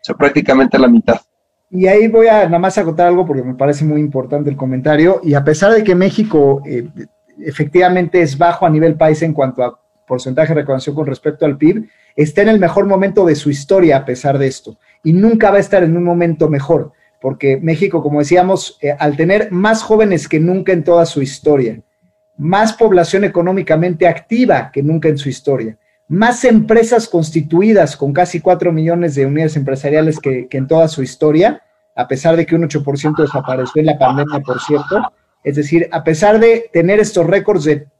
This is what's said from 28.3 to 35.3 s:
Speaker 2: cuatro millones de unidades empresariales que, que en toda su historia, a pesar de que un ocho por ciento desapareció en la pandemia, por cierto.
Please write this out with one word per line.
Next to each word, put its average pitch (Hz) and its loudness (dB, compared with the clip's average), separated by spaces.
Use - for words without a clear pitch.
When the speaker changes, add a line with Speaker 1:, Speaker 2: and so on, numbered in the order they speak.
Speaker 2:
cuatro 175 0
millones 165 -2
de 135 0
unidades 156 -2
empresariales 147 -2
que, 127 -6
que - -8
en 131 -4
toda 160 2
su 151 -6
historia, 156 0
a 127 -4
pesar 165 0
de 165 0
que 165 0
un 165 0
ocho 143 -4
por 139 -4
ciento 151 -2
desapareció 131 -2
en 156 0
la 156 0
pandemia, 139 0
por 127 -6
cierto. 151 -4